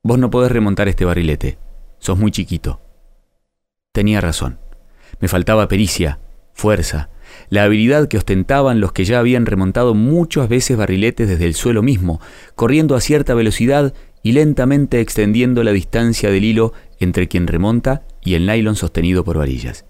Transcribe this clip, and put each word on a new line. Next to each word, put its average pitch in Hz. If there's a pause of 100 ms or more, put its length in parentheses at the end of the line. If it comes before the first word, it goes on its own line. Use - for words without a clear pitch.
"Vos 120
no 127
podés 123
remontar 104
este 95
barrilete. 82 (400)
Sos 95
muy 104
chiquito". 82 (1080)
Tenía 107
razón. 78 (640)
Me 92
faltaba 92
pericia, 92 (360)
fuerza, 82 (380)
la 101
habilidad 117
que -
ostentaban 117
los 95
que 95
ya 120
habían 120
remontado 101
muchas 139
veces 123
barriletes 107
desde 87
el 85
suelo 113
mismo, 92 (360)
corriendo 139
a 120
cierta 147
velocidad 123 (300)
y 113
lentamente 139
extendiendo 117
la 113
distancia 110
del 98
hilo 113 (260)
entre 90
quien 87
remonta 110 (160)
y 92
el 85
nylon 107
sostenido 90
por 85
varillas. 65